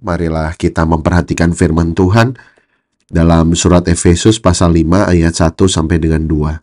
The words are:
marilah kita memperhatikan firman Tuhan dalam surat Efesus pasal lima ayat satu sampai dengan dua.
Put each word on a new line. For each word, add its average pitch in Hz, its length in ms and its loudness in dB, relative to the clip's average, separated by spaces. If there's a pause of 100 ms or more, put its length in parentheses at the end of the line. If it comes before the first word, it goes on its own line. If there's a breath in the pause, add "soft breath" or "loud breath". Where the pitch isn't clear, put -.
marilah 82 480 -4
kita 82 320 -2
memperhatikan 82 720 0
firman 82 400 0
Tuhan 117 400 0 (720 soft breath)
dalam 82 480 2
surat 87 320 2
Efesus 87 480 2
pasal 87 400 0
lima 87 320 0
ayat 85 240 2
satu 82 320 0
sampai 85 320 0
dengan 80 320 -2
dua. 78 340 -4